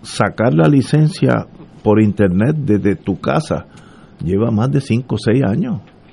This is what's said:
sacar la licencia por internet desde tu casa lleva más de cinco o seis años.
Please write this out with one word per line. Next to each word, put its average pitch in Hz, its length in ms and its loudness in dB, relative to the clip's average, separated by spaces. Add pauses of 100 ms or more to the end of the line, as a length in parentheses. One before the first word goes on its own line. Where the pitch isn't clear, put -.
sacar 110 520 0
la 160 140 4
licencia 139 760 2 (360)
por 107 200 4
internet 104 560 2
desde 101 380 0
tu 92 240 -6
casa 143 440 -4 (580)
lleva 98 280 -2
más 110 200 0
de 143 120 0
cinco 117 320 -4
o 107 40 -4
seis 123 240 0
años. 139 380 -4 (320)